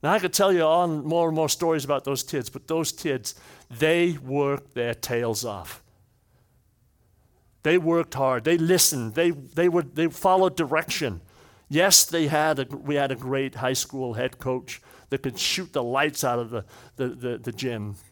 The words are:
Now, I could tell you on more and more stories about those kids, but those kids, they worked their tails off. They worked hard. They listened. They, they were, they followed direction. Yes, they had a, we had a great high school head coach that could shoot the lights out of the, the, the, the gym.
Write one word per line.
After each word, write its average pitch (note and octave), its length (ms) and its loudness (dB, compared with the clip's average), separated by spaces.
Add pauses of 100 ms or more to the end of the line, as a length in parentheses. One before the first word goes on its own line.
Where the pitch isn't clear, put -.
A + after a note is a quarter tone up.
Now, D#3 120 2
I A3 40 2
could F3+ 140 -2
tell G3+ 180 4
you F3 120 4
on D#3+ 420 2
more E3 240 2
and D#3+ 80 0
more D#3 140 2
stories D#3+ 340 0
about C#3 200 -2
those C#3 180 -2
kids, C3 260 -6
but - 200 -16
those D#3+ 220 0
kids, C3 440 -4 (340)
they E3 440 2
worked C#3 640 -2
their A#2 200 -2
tails A#2 500 -2
off. G2+ 380 -10 (1800)
They D#3+ 140 4
worked E3+ 380 2
hard. C3 300 0
They E3 120 2
listened. D#3+ 580 2
They, E3+ 160 2
they D#3 380 0
were, F3 140 2
they D#3 260 -2
followed F#3 480 2
direction. C#3 640 -2 (480)
Yes, F3 360 6
they D#3+ 240 0
had D3+ 300 2
a, C3+ 60 -2 (120)
we C#3+ 180 -4
had C#3 180 0
a B2+ 40 -4
great C3 400 -4
high B2+ 180 0
school C3 400 -6
head B2+ 240 -4
coach B2+ 420 -6 (300)
that C3+ 120 -4
could B2 160 -6
shoot - 360 -4
the C#3 80 0
lights C3+ 420 -2
out A#2+ 140 0
of A#2 120 -6
the, A2+ 140 -6 (320)
the, C3 120 -2
the, A#2+ 300 -6
the A#2 140 -8
gym. A2 440 -6 (160)